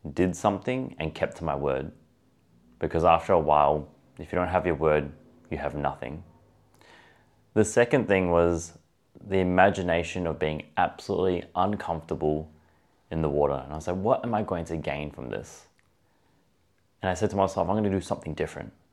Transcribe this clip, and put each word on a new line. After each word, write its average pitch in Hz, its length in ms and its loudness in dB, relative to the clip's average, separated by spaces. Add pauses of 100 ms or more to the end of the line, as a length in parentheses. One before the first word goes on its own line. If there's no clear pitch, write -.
(140)
did 90 200 2
something, 127 640 -4
and 80 160 -4
kept - 220 -4
to 82 80 -10
my 73 100 -2
word. 69 380 -2 (880)
Because 80 240 0
after 85 280 6
a 90 60 6
while, 73 480 4 (320)
if 82 140 -12
you 87 60 -2
don't 87 100 0
have 87 180 0
your 85 80 2
word, 76 380 2 (360)
you 73 100 -6
have 73 180 -6
nothing. 71 480 -6 (1300)
The 107 100 4
second 120 440 2
thing 92 240 4
was 85 440 2 (440)
the 95 180 -2
imagination 90 880 2
of 80 140 -4
being 78 240 -4 (120)
absolutely 90 680 -2 (100)
uncomfortable 80 920 -2 (640)
in 80 100 -2
the 76 60 0
water. 69 360 0
And 69 80 -14
I 78 40 -10
was 82 100 -10
like, 90 100 -4
"What 107 280 0
am 117 100 -4
I 107 80 0
going 87 220 -4
to 82 120 -6
gain 73 360 -6
from 62 160 -12
this?" - 400 -12 (1300)
And 92 80 0
I 92 60 2
said 101 160 0
to 101 60 -4
myself, 95 320 2
"I'm 101 80 2
gonna 104 140 0
do 95 100 0
something - 340 -6
different." - 380 -6 (200)